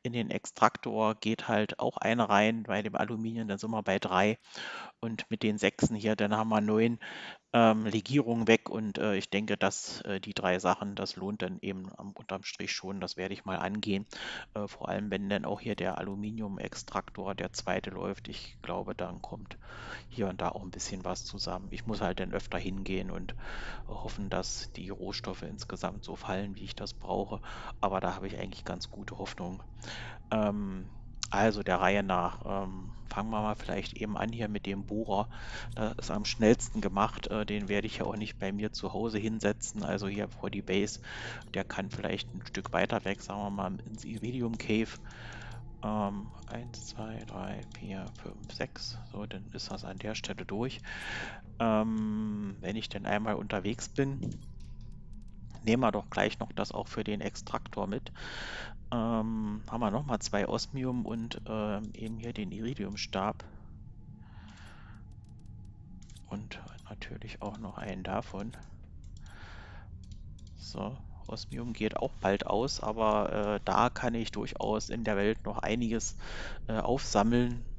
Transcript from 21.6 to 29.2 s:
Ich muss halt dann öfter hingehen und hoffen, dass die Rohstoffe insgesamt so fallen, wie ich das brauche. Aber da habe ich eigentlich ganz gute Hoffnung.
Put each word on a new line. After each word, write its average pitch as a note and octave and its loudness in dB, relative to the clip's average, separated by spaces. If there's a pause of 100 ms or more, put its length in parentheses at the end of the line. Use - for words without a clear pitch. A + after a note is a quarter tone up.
Ich A2 -6
muss G#2+ 0
halt F2+ 2
dann - -2
öfter - 0
hingehen F#2+ 0
und - -4 (520)
hoffen, G2+ -4
dass - -2
die F#2 -8
Rohstoffe F#2+ -4
insgesamt F#2+ -4
so - -6
fallen, G2 -2
wie G2 -8
ich - -6
das G2+ -6
brauche. G2 -2 (400)
Aber F#2+ 4
da F#2 2
habe F#2+ -6
ich F#2+ -6
eigentlich F#2+ -6
ganz F2+ -6
gute G#2 -8
Hoffnung. F#2+ -6 (680)